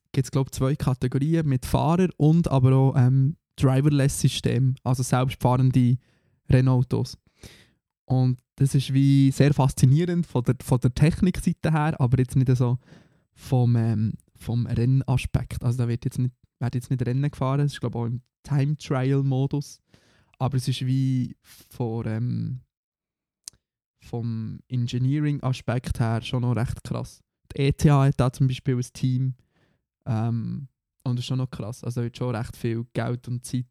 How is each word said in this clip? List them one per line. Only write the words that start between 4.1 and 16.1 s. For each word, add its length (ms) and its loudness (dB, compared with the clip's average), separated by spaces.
also 180 0
selbstfahrende 920 2
Rennautos. 640 2
Und 340 0
das 180 2
ist 180 0
wie 380 6
sehr 240 4
faszinierend 720 2
von 180 -2
der, 180 0
von 180 0
der 140 0
Technikseite 800 0
her, 280 0
aber 180 2
jetzt 180 -2
nicht 200 2
so 220 0
vom, 420 0
ähm, 360 0
vom 300 -4
Rennaspekt. 1000 -2
Also 140 0
da 100 -2
wird 160 -4
jetzt 140 -6